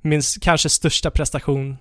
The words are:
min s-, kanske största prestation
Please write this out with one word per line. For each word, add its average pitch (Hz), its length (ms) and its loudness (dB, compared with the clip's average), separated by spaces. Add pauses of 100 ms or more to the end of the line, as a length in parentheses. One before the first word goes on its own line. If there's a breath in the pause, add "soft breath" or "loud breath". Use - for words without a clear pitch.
min 151 160 2
s-, - 240 -2
kanske 160 260 2
största - 420 0
prestation 139 720 -2